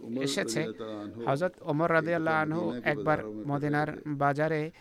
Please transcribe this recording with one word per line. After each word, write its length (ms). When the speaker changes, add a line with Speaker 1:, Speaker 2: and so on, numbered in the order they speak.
Speaker 1:
উমর 220
Speaker 2:
এসেছে, 180
Speaker 1:
রাদিয়াল্লাহু 520
তাআলা 200
আনহু 180
Speaker 2:
হযরত 300
ওমর 240
Speaker 1:
এক 60
Speaker 2:
রাদিয়াল্লাহু 440
Speaker 1:
দফা 80
Speaker 2:
আনহু 260
Speaker 1:
মদিনা 120
কে 100
Speaker 2:
একবার 260
Speaker 1:
বাজারো 160
মে 120
Speaker 2:
মদিনার 420
Speaker 1:
ফির 100
রহে 160
থে। 60
Speaker 2:
বাজারে 520